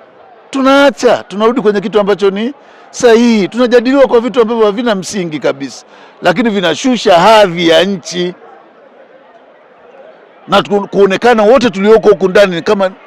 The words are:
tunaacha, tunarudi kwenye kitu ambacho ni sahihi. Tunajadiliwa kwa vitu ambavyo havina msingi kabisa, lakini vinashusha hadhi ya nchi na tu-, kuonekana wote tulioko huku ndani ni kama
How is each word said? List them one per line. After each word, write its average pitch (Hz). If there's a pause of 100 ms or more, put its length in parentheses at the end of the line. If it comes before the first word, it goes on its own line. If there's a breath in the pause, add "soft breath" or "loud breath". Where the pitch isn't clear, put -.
(500)
tunaacha, 262
tunarudi 220
kwenye 202
kitu 208
ambacho 196
ni 214 (380 loud breath)
sahihi. 226
Tunajadiliwa 247
kwa 233
vitu 240
ambavyo 220
havina 214
msingi 175
kabisa, 135 (360 loud breath)
lakini 220
vinashusha 202
hadhi 180
ya 165
nchi 180 (2250)
na 196
tu-, 196
kuonekana 202
wote 233
tulioko 202
huku 196
ndani 190
ni 165
kama 196 (160)